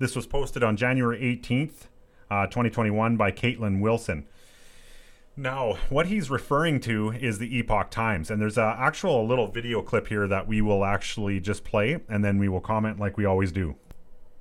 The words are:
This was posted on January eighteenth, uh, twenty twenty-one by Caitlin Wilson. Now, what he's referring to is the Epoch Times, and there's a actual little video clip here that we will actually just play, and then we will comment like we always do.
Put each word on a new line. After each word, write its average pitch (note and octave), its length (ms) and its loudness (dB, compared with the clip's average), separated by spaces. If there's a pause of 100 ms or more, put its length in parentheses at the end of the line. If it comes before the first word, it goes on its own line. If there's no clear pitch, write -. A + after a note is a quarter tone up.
This B2+ 160 -2
was A#2+ 100 -6
posted C3 380 0
on G#2+ 120 4
January B2 460 0
eighteenth, B2 640 -2 (460)
uh, G2 160 2
twenty A#2+ 200 0
twenty-one A2+ 480 2
by G#2 140 2
Caitlin A2 480 -2
Wilson. G#2 480 0 (1120)
Now, C3 380 -2 (140)
what D3+ 180 4
he's F#3+ 240 0
referring C#3+ 500 2
to A2 320 0
is A#2+ 260 -2
the A#2+ 220 -4
Epoch G#2 300 0
Times, G#2+ 380 -2
and G#2+ 140 0
there's G#2+ 160 0
a G#2+ 180 2
actual C3+ 480 0
little A#2+ 220 2
video A#2 360 -4
clip - 260 0
here G#2 180 2
that G2 220 0
we G#2+ 120 2
will G#2 240 4
actually G2 540 -2
just F#2+ 240 -4
play, A#2 460 0
and G#2 160 0
then G2+ 140 2
we G2+ 100 2
will F#2 120 0
comment A2 380 -2
like G2+ 180 -2
we G#2 80 0
always F#2+ 280 4
do. E2 240 -2 (640)